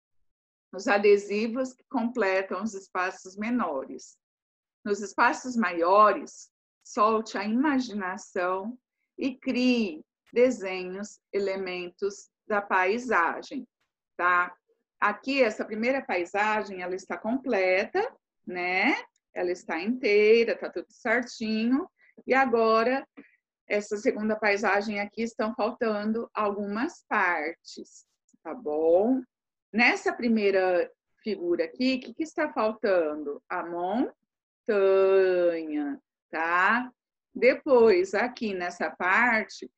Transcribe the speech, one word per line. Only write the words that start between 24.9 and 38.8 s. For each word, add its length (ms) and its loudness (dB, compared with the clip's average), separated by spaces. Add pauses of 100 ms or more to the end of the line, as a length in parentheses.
aqui, 220 -8
estão 320 -4
faltando 800 -2
algumas 760 -4
partes, 960 -4 (360)
tá 120 -12
bom? 640 2 (520)
Nessa 400 2
primeira 800 2 (320)
figura 420 -2
aqui, 320 -2
o 40 -6
que 140 -16
que 80 -6
está 300 -4
faltando? 960 -2
A 160 -6 (1040)
montanha, 1300 2 (300)
tá? 600 0 (440)
Depois, 800 4
aqui 400 -4
nessa 360 -6